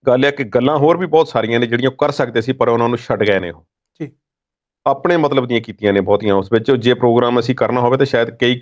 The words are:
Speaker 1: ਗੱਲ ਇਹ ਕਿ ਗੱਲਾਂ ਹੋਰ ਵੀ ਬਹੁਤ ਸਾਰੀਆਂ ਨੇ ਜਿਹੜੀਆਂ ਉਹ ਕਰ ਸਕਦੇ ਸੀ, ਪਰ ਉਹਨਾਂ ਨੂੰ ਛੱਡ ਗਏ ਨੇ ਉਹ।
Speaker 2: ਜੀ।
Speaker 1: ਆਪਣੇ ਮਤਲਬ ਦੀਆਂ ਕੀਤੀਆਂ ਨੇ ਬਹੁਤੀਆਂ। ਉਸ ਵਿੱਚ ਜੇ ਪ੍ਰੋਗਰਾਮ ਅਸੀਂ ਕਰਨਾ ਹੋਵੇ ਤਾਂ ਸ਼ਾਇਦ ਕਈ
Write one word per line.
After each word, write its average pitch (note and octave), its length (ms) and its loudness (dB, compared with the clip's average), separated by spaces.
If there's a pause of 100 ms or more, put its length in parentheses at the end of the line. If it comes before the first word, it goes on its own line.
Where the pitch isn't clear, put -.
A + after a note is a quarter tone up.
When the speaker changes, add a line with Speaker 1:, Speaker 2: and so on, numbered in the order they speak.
Speaker 1:
ਗੱਲ B2+ 180 2
ਇਹ C#3+ 80 2
ਕਿ C#3+ 120 -8
ਗੱਲਾਂ B2+ 320 0
ਹੋਰ D3+ 200 2
ਵੀ F3+ 100 -6
ਬਹੁਤ D#3 220 2
ਸਾਰੀਆਂ A#2 320 -2
ਨੇ A#2+ 60 0
ਜਿਹੜੀਆਂ A#2+ 240 0
ਉਹ C3 60 -20
ਕਰ D3 140 0
ਸਕਦੇ A#2+ 300 -2
ਸੀ, B2+ 120 -4
ਪਰ A#2+ 160 0
ਉਹਨਾਂ A#2 200 0
ਨੂੰ A#2+ 100 -2
ਛੱਡ A2 240 -4
ਗਏ G2+ 160 2
ਨੇ F2 120 -6
ਉਹ। - 160 -20 (340)
Speaker 2:
ਜੀ। C#3+ 120 -12 (760)
Speaker 1:
ਆਪਣੇ F3 300 0
ਮਤਲਬ C#3 300 0
ਦੀਆਂ A#2+ 140 -2
ਕੀਤੀਆਂ G#2 320 -4
ਨੇ G2 80 2
ਬਹੁਤੀਆਂ। G2+ 340 2
ਉਸ G2 180 -2
ਵਿੱਚ A2+ 200 0
ਜੇ B2 220 2
ਪ੍ਰੋਗਰਾਮ A#2+ 460 2
ਅਸੀਂ B2 140 -2
ਕਰਨਾ B2 260 -2
ਹੋਵੇ B2 160 2
ਤਾਂ C#3 100 2
ਸ਼ਾਇਦ A#2 240 0
ਕਈ B2 320 -2